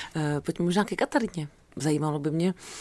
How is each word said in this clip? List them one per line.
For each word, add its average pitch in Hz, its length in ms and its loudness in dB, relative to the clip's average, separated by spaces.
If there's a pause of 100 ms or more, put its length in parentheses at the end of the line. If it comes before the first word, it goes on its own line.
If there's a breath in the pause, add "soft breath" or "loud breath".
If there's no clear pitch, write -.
(160 loud breath)
Eh, 147 260 0
pojďme 175 240 -2
možná 180 200 4
ke 185 100 -4
Kataríně. 220 520 0 (280)
Zajímalo 151 440 2
by 147 120 -2
mě, 170 220 2 (280 loud breath)